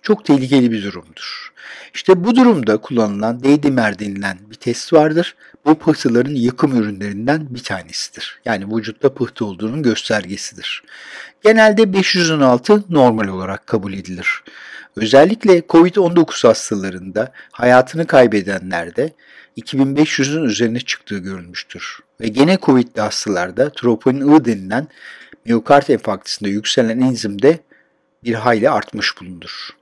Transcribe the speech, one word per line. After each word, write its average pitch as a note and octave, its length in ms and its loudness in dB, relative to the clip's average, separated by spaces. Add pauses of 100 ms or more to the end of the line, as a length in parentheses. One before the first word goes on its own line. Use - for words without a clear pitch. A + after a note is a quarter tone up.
Çok - 240 -2
tehlikeli C3 460 2
bir G#2 120 -6
durumdur. - 680 -14 (420)
İşte F#3 300 2
bu A#3 120 2
durumda D#3+ 420 4
kullanılan A2+ 640 -4
D-dimer C3+ 560 2
denilen G2 380 -8 (120)
bir G#2+ 60 -20
test - 380 -6
vardır. D#3 420 2 (300)
Bu D3+ 140 4
pıhtıların C3+ 560 0
yıkım B2 460 0
ürünlerinden G#2+ 760 -6
bir A#2+ 80 -16
tanesidir. - 800 -12
Yani G#2 300 -6
vücutta G#2+ 380 -2
pıhtı A#2 320 -6
olduğunun A2 380 -8
göstergesidir. - 1000 -6 (600)
Genelde A3 500 4
beş F#3+ 220 0
yüzün D#3+ 240 0
altı C3+ 500 2
normal A#2+ 380 2
olarak F#2+ 400 -10
kabul G2 260 -4
edilir. F2+ 500 -10 (520)
Özellikle E3+ 760 4
covid F3 260 6
on F3 200 2
dokuz - 280 2
hastalarında G2 880 -2 (200)
hayatını B2+ 560 2
kaybedenlerde G2+ 1040 0 (420)
iki C3+ 240 -6
bin C3+ 160 2
beş D3+ 240 0
yüzün D3 240 -2
üzerine A2+ 360 -2
çıktığı - 380 -10
görülmüştür. F2+ 840 -14 (220)
Ve A2+ 60 -6
gene C#3+ 340 2
covid'li B2 400 0
hastalarda G2+ 680 -4
troponin C3+ 680 2
I B2 60 0
denilen A2 420 -4 (580)
miyokard A#2 420 4
enfarktüsünde G#2 600 -4
yükselen A2+ 520 -2
enzim A2 400 -2
de D#3+ 180 4 (640)
bir A#2 100 -4
hayli A#2 360 2
artmış G#2 520 -4
bulunur. F2+ 480 -18 (120)